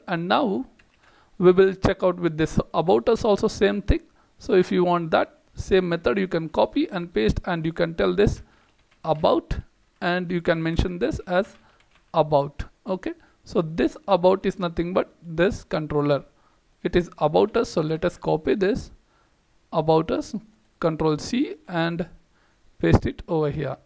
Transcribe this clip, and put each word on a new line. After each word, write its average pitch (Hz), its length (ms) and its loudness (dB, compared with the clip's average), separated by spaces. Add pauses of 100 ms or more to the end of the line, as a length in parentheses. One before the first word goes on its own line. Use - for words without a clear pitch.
and 170 200 -4
now 233 380 0 (720)
we 180 140 6
will 190 220 6
check 190 300 -2
out 180 140 2
with 170 200 -2
this 156 220 -2 (140)
about 190 360 2
us 226 140 2
also 214 240 2
same 202 360 0
thing. - 180 2 (380)
So - 140 -4
if 196 180 4
you 185 120 2
want 175 280 0
that - 260 0 (160)
same 185 340 0
method, 175 300 0
you 190 100 0
can 165 220 -4
copy 233 400 0
and 175 240 -8
paste, 214 320 0
and 170 180 -4
you 165 100 -2
can 165 200 -2
tell 185 220 0
this - 260 2 (640)
about, 160 520 0 (460)
and 180 300 -2
you 175 100 -2
can 165 220 0
mention 170 340 -2
this 233 300 -4
as 180 300 -2 (580)
about. 147 480 0 (240)
Okay, 196 260 -6 (300)
so - 180 -2
this 165 360 -2 (100)
about 190 400 2
is 190 100 -4
nothing 175 380 -4
but - 260 -2
this 170 420 -2
controller. 147 600 -2 (580)
It - 140 -2
is 175 240 0
about 180 360 2
us. 240 140 0
So 175 120 -2
let 160 220 -4
us 175 140 -2
copy 160 380 0
this 208 360 -2 (840)
about 160 380 2
us, 294 240 -6 (460)
control 156 360 0
C, 247 380 -4 (140)
and 170 360 -4 (720)
paste - 280 2
it - 240 -8
over 156 200 0
here. 143 360 -6